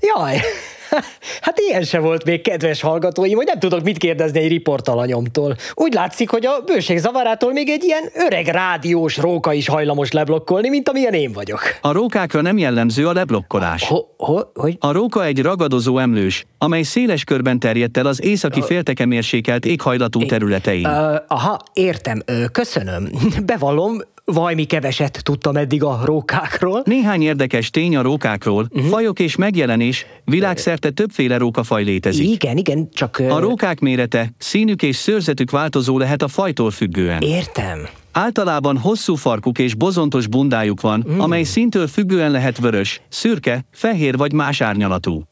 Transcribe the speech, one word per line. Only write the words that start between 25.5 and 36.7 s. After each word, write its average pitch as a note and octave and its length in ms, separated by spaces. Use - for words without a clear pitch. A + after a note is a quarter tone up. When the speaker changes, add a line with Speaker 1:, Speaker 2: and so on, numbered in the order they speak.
Speaker 1:
eddig D3 260
a C3+ 220
rókákról. F3+ 800
Speaker 2:
Néhány G#3 380
érdekes C3+ 480
tény E3 260
a C3 60
rókákról, A2+ 720
Speaker 1:
Mhm. C3+ 140
Speaker 2:
fajok G#3+ 340
és E3 160
megjelenés, B2+ 720
világszerte E3+ 680
többféle C#3 460
rókafaj A#2 460
létezik. G2+ 460
Speaker 1:
Igen, D3 280
igen, D#3+ 360
csak, - 260
ö, C3 120
Speaker 2:
A D3+ 100
rókák G3 400
mérete, B2 480
színük G#3 440
és C3+ 140
szőrzetük D#3+ 540
változó C#3 480
lehet C3+ 240
a D3 60
fajtól C3+ 420